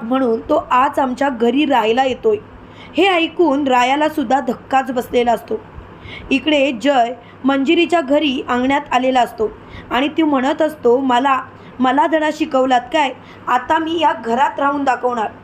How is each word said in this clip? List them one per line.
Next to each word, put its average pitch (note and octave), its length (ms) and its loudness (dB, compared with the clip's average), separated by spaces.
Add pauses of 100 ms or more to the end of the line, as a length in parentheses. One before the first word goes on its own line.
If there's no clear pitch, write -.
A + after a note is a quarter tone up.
म्हणून A#3 380 0
तो - 300 -2
आज C4+ 280 2
आमच्या C#4 300 0
घरी A#3+ 360 0
राहायला B3 400 2
येतोय." A3+ 320 0 (600)
हे F#4 120 4
ऐकून D#4+ 600 2
रायाला B3+ 400 2
सुद्धा C#4 320 0
धक्काच C4 520 -2
बसलेला A#3+ 400 0
असतो. A3 220 -4 (760)
इकडे C#4+ 420 2 (100)
जय B3+ 300 2 (320)
मंजिरीच्या D#4+ 560 2
घरी C#4+ 480 0
अंगणात B3+ 320 0 (120)
आलेला B3+ 280 2
असतो G#3+ 300 -2 (400)
आणि C4+ 180 0
ती D4+ 140 -2
म्हणत D4 400 0
असतो, D4+ 360 2
"मला, C4 440 0 (360)
मला C4 280 2
धडा D#4 260 0
शिकवलात C4 480 0
काय? C4 320 -2 (360)
आता C#4 300 0
मी E4 220 -2
या D4+ 120 2
घरात C4 480 -2
राहून C#4+ 240 -2
दाखवणार." A#3+ 440 -2 (160)